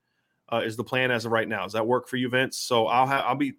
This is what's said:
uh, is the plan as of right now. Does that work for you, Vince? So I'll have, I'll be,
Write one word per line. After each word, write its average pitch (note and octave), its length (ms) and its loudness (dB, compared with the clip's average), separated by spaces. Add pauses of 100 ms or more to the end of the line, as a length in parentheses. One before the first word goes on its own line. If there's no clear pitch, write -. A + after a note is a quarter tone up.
(500)
uh, A#2 140 0
is A2 120 -4
the A#2 80 -4
plan B2+ 260 0
as A#2 160 0
of A2+ 60 -4
right A2+ 160 2
now. G#2 140 -4
Does G2 120 -6
that A2 120 0
work B2 220 0
for C3 80 -6
you, B2+ 120 -2
Vince? B2+ 300 0
So A#2 300 2
I'll B2+ 180 4
have, C3+ 180 0
I'll B2 120 0
be, C#3 220 -2